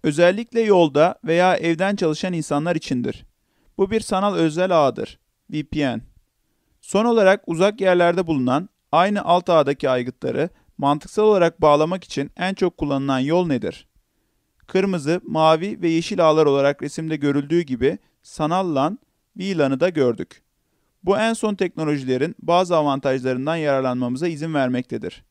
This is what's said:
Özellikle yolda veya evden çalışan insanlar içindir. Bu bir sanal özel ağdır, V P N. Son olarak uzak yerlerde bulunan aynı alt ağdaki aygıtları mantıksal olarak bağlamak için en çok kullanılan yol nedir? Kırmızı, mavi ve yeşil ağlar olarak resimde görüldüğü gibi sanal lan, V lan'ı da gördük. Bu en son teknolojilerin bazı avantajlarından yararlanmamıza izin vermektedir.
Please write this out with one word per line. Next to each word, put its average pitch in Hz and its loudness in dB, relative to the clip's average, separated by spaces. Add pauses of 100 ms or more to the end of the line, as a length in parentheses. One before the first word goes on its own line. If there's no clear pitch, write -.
Özellikle 180 2
yolda 170 4 (100)
veya 175 2
evden 170 -2
çalışan 180 -2
insanlar 160 -4
içindir. 123 -6 (520)
Bu 196 0
bir 220 0
sanal 202 -2
özel 165 2
ağdır, 110 -6 (300)
V 151 -6
P 139 -8
N. 123 -2 (800)
Son 208 -2
olarak 208 4
uzak 190 0
yerlerde 175 2
bulunan 143 0 (220)
aynı 190 2
alt 175 2
ağdaki 143 2
aygıtları 127 -4 (280)
mantıksal 143 -2
olarak 185 2
bağlamak 156 2
için - -8
en 190 -4
çok 180 -2
kullanılan 139 -2
yol 147 0
nedir? 107 -4 (800)
Kırmızı, 180 -2
mavi 160 0
ve 170 0
yeşil 170 0
ağlar 156 6
olarak 139 2
resimde 160 -6
görüldüğü 143 0
gibi 131 -2 (260)
sanal 165 -4
lan, 147 -2 (380)
V 185 -4
lan'ı 135 0
da 175 2
gördük. 131 -2 (640)
Bu 196 0
en 226 0
son 214 -4
teknolojilerin 147 -2
bazı 175 0
avantajlarından 135 -2
yararlanmamıza 131 -2
izin 160 -6
vermektedir. 127 -4